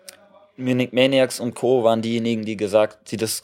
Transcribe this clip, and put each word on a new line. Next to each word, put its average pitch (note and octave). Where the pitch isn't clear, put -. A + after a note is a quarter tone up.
Munich B2+
Maniacs C3
und A#2+
Co. B2+
waren A2+
diejenigen, A2+
die G#2+
gesagt, G#2
die A2+
das A2